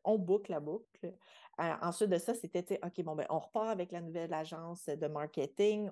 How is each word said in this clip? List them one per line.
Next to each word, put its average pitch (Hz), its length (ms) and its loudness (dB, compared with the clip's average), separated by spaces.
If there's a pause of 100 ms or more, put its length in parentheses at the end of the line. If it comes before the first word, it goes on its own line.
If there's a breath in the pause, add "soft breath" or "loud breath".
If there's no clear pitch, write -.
on 214 160 4
boucle 196 320 2
la 160 80 0
boucle. 170 560 -8 (440 loud breath)
Euh, 165 220 2
ensuite 175 300 2
de 170 80 6
ça, 233 160 0
c'était, 180 260 -2
tu 185 140 -2
sais, « - 100 -2
OK, 180 160 -6
bon, 160 140 -2
ben, 151 160 -2
on 156 80 2
repart 220 300 -2
avec 185 220 -2
la 175 100 -6
nouvelle 165 300 -4
agence 160 540 -6
de 156 220 0
marketing, 190 840 2